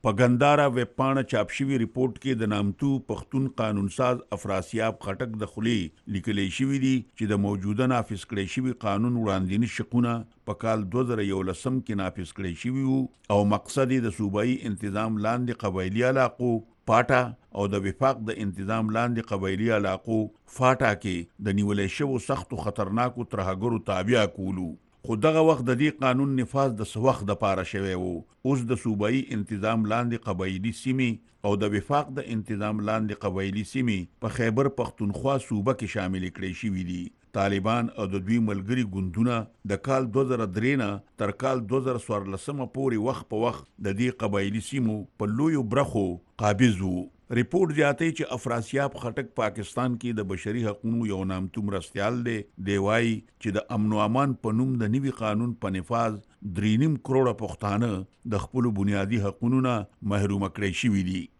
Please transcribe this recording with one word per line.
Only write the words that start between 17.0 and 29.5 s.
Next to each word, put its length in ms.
او 180
د 140
وفاق 400
د 160
انتظام 500
لاندې 380
قبایلي 480
علاقو 480
فاټا 720
کې 440
د 140
نیولې 400
شوو 300
سختو 360
خطرناکو 680
ترهګرو 560
تابع 340
کولو. 320
خو 80
دغه 220
وخت 200
د 140
دې 240
قانون 340
نفاذ 400
د 140
څه 100
وخت 260
دپاره 440
شوی 260
وو. 160
اوس 240
د 100
صوبایي 400
انتظام 560